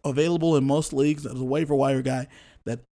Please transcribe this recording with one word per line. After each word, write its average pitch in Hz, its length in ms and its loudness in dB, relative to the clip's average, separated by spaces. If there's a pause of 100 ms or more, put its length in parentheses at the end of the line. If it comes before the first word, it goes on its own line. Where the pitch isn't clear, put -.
available 160 520 2
in 135 80 4
most 147 280 0
leagues 147 340 0
as 127 140 -10
a 131 40 -4
waiver 143 300 -2
wire 135 280 2
guy 127 260 -4 (380)
that 117 140 -6 (120)